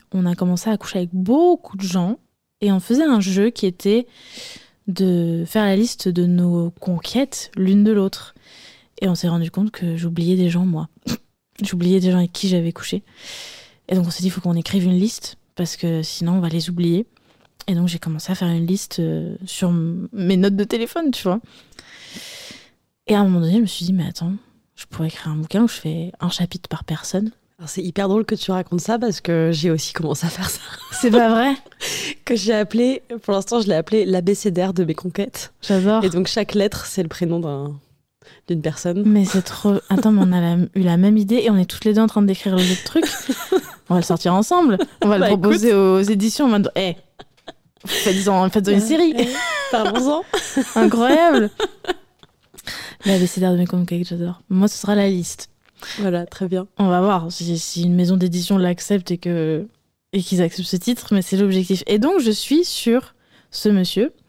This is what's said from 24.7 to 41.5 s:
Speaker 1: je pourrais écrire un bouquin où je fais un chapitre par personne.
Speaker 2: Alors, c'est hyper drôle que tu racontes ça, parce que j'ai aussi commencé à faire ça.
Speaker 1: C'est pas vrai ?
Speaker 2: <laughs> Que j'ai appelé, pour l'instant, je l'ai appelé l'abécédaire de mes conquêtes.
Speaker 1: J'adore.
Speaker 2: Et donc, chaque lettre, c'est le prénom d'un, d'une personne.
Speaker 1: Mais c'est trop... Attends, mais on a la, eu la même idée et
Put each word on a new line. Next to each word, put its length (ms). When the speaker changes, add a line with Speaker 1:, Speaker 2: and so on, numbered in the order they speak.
Speaker 1:
je 120
pourrais 220
écrire 240
un 40
bouquin 280
où 40
je 60
fais 460
un 100
chapitre 380
par 160
personne. 460
Speaker 2:
Alors, 100
c'est 140
hyper 260
drôle 160
que 100
tu 180
racontes 280
ça, 180
parce 220
que 320
j'ai 180
aussi 220
commencé 340
à 40
faire 180
ça. 120
Speaker 1:
C'est 180
pas 180
vrai ? 260
Speaker 2:
<laughs> 360
Que 120
j'ai 180
appelé, 480
pour 120
l'instant, 260
je 60
l'ai 80
appelé 320
l'abécédaire 680
de 120
mes 100
conquêtes. 680
Speaker 1:
J'adore. 440
Speaker 2:
Et 60
donc, 180
chaque 260
lettre, 320
c'est 160
le 60
prénom 320
d'un, 340
d'une 160
personne. 420
Speaker 1:
Mais 200
c'est 180
trop... 320
Attends, 240
mais 120
on 80
a 80
la, 160
eu 60
la 140
même 220
idée 240
et 80